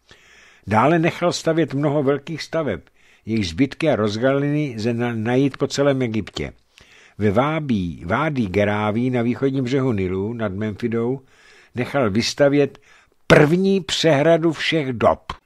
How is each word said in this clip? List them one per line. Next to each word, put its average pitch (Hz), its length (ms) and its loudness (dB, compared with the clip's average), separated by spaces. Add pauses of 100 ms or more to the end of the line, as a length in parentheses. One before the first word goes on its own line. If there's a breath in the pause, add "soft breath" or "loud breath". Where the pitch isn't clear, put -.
(680 soft breath)
Dále 175 320 4
nechal 170 340 0
stavět 160 400 0
mnoho 143 300 0
velkých 143 400 -2
staveb, 127 380 -4 (440 soft breath)
jejich 110 220 -2
zbytky 135 420 0
a 131 60 4
rozgaliny 135 840 0
lze 113 160 -2
na-, 120 200 -4
najít 123 440 0
po 147 100 -2
celém 139 340 0
Egyptě. 104 520 -6 (640 soft breath)
Ve 104 140 2
Vábí, 120 760 -2
Vádí 127 420 -2
Geráví 104 600 0
na 123 120 0
východním 131 420 -2
břehu 131 280 0
Nilu 95 420 -2
nad 110 200 -6
Memfidou 113 680 -4 (560 soft breath)
nechal 123 340 -2
vystavět 139 720 0 (480 soft breath)
první 180 540 4
přehradu 160 720 2
všech 143 420 -2
dob 104 400 0 (120)